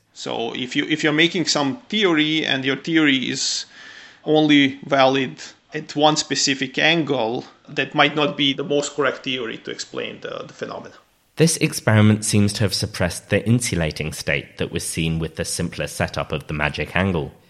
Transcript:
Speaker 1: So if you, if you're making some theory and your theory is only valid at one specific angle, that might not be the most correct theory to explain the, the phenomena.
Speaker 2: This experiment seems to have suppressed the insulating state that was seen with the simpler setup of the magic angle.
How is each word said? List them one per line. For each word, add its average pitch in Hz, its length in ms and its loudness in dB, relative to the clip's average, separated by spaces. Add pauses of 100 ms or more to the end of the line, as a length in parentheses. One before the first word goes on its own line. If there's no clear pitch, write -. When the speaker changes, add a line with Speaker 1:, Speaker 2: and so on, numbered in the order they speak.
(140)
Speaker 1:
So 117 400 -6
if 127 220 -6
you, 143 80 0
if 151 180 -2
you're 151 100 2
making 165 340 2
some 139 320 0 (100)
theory 160 580 2
and 135 180 -2
your 135 120 0
theory 139 520 2
is - 380 -4 (580)
only 151 600 4
valid 135 580 2 (320)
at 151 220 -10
one 151 200 4
specific 135 640 -2
angle, 143 680 0 (220)
that - 280 -4
might 143 180 4
not 147 220 0
be 139 160 0
the 135 100 -4
most 143 320 -2
correct 135 300 -2
theory 120 340 -6
to - 140 -10
explain - 480 -10
the, - 260 -10
the - 80 -18
phenomena. - 400 -12 (400)
Speaker 2:
This 165 220 2
experiment 107 680 4
seems 104 280 2
to - 100 -4
have 98 120 0
suppressed - 560 -4
the 101 140 2
insulating 80 680 0
state - 460 -4
that - 120 -4
was 85 140 -6
seen 82 340 -2
with 80 160 -6
the 85 100 -4
simpler 80 440 -6
setup 73 420 -4
of 76 160 -6
the 80 80 -6
magic 76 400 -2
angle. 87 380 0 (180)